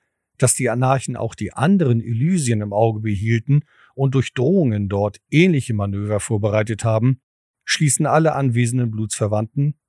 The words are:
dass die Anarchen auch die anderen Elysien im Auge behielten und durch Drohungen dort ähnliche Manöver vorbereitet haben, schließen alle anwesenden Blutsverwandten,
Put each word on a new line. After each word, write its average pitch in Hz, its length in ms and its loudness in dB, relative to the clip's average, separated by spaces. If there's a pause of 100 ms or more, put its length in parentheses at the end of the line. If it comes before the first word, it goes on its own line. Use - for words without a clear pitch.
(380)
dass 127 160 2
die 123 160 -2
Anarchen 127 460 -2
auch - 180 -6
die - 180 -8
anderen 147 480 2
Elysien 120 600 -2
im 101 100 -8
Auge 110 280 2
behielten 113 640 0 (300)
und 135 200 -2
durch 139 200 0
Drohungen 123 540 0
dort 101 320 -2 (100)
ähnliche 151 420 2
Manöver 101 480 -4
vorbereitet 107 640 -2
haben, 117 360 0 (440)
schließen 151 420 0
alle 151 280 2
anwesenden 123 560 0
Blutsverwandten, 107 880 -2 (100)